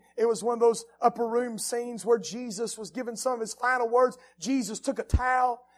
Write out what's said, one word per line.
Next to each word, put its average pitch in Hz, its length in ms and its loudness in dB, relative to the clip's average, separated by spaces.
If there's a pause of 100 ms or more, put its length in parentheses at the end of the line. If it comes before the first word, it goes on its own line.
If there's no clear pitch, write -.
(180)
It 226 80 2
was 214 180 2
one 240 120 0
of 226 40 -4
those 233 240 4 (160)
upper 233 260 2
room 233 320 -2
scenes 240 480 -6
where 233 120 6
Jesus 214 600 -8
was 202 140 -12
giving 233 240 -8
some 254 200 -2
of 226 40 -6
his 214 140 -8
final 247 340 0
words. 247 300 4 (200)
Jesus 220 440 -2
took 240 180 -4
a 220 40 -4
towel 254 600 2 (140)